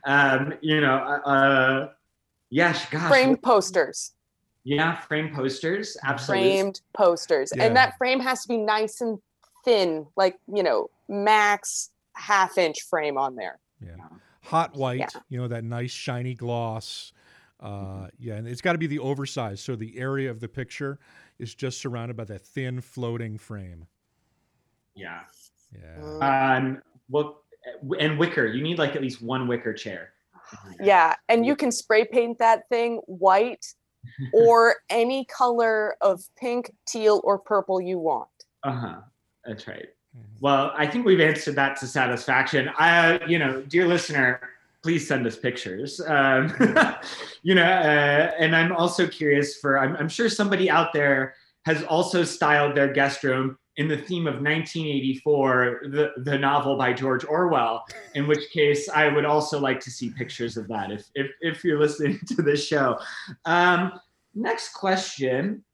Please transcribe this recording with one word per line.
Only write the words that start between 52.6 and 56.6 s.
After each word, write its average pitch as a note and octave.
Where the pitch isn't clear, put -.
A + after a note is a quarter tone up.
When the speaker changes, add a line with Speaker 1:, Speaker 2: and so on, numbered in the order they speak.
Speaker 1:
their C#3
guest C#3
room C3
in D3+
the D3+
theme E3+
of C3
nineteen D#3+
eighty-four, C3
the, D3
the C#3+
novel C#3